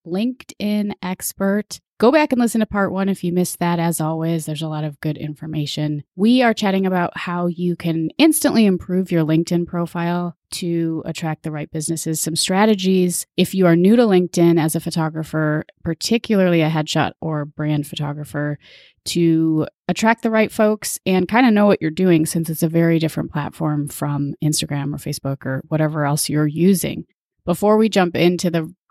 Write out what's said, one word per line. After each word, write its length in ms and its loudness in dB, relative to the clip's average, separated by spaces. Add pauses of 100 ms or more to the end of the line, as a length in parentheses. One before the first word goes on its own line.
LinkedIn 840 -4 (100)
expert. 760 -4 (200)
Go 140 6
back 180 4
and 80 0
listen 200 0
to 60 2
part 280 -2
one 160 -2
if 160 -4
you 80 -2
missed 260 -2
that. 180 0
As 220 -2
always, 460 -2
there's 160 -6
a 80 -6
lot 160 -6
of 160 -8
good 160 -4
information. 840 -6 (120)
We 260 4
are 120 4
chatting 320 0
about 320 -2
how 300 -4
you 280 -2
can 420 -2
instantly 480 4
improve 460 0
your 140 2
LinkedIn 420 0
profile 680 -4 (160)
to 540 -4
attract 380 -6
the 80 -6
right 180 -8
businesses, 520 -4
some 160 -4
strategies 960 2
if 180 0
you 140 4
are 80 6
new 220 6
to 60 6
LinkedIn 560 4
as 160 0
a 40 0
photographer, 840 -4 (180)
particularly 800 2
a 80 2
headshot 500 0
or 240 -4
brand 420 -2
photographer, 720 -6 (480)
to 600 2 (220)
attract 340 2
the 80 0
right 220 0
folks 520 0
and 220 2
kinda 240 4
know 140 4
what 160 4
you're 100 -2
doing, 340 4
since 240 -4
it's 140 -2
a 60 0
very 280 2
different 340 -4
platform 580 -4
from 520 -4
Instagram 520 -2
or 40 -8
Facebook 480 -8
or 220 -4
whatever 380 0
else 240 -2
you're 180 0
using. 580 0 (400)
Before 320 2
we 120 4
jump 260 0
into 360 2
the 200 -4 (200)